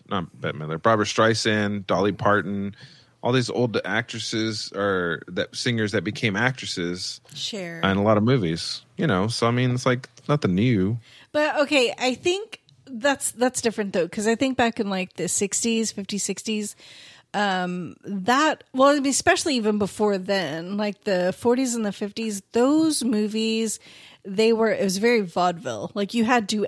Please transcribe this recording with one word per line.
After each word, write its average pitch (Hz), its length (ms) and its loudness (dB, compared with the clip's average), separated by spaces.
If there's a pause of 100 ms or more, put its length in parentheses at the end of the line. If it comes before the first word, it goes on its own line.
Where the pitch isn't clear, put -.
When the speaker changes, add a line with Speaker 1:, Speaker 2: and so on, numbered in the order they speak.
Speaker 1:
not 92 320 -6
Bette 78 160 -4
Midler, 78 240 -8
Barbara 110 240 2
Streisand, 107 840 0
Dolly 98 260 2
Parton, 101 640 0 (460)
all 120 100 0
these 127 180 0
old 113 340 0
actresses 110 880 -4
or 92 540 -2
that 90 280 -6
singers 113 360 -2
that 101 120 0
became 104 320 -2
actresses 92 840 -4 (140)
Speaker 2:
Cher. - 480 -10
Speaker 1:
in 95 140 2
a 101 60 2
lot 107 140 4
of 104 60 2
movies, 104 600 0 (140)
you - 100 -2
know. 101 200 2
So, 117 220 0
I - 20 2
mean, 123 220 2
it's, 123 140 -2
like, 127 220 0 (200)
nothing 139 260 2
new. 107 440 2 (340)
Speaker 2:
But, 302 300 0
okay, 277 360 2
I 254 160 0
think 381 460 -4 (260)
that's, 269 460 -2
that's 247 280 0
different, 208 320 -2
though, 175 140 2
'cause 208 220 -4
I 233 80 4
think 262 200 0
back 233 220 0
in, 202 100 -2
like, 190 260 -4
the 175 140 -4
sixties, 220 640 0
fifties, 196 320 -6
sixties, 208 520 -4 (580)
um, 180 680 -2
that, 240 600 0 (100)
well, 262 160 6
I 285 60 6
mean, 277 100 0
especially 339 500 2
even 214 220 2
before 202 400 0
then, 185 580 -2
like, 208 280 -4
the 180 340 2
forties 247 380 2
and 220 100 -2
the 202 60 -2
fifties, 208 500 -6 (100)
those 294 520 4
movies, 220 760 0 (460)
they 220 280 2
were, 220 200 2
it - 120 0
was 190 140 0
very 233 240 4
vaudeville. 170 720 -2
Like, 202 180 -4
you 226 120 2
had 214 260 2
to 208 180 -2